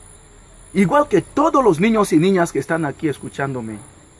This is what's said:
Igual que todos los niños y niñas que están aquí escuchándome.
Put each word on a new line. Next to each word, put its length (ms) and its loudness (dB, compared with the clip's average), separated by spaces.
Igual 340 2
que 140 0
todos 420 0
los 160 2
niños 320 0
y 60 4
niñas 340 2
que 60 -4
están 260 -4
aquí 240 -6
escuchándome. 720 -8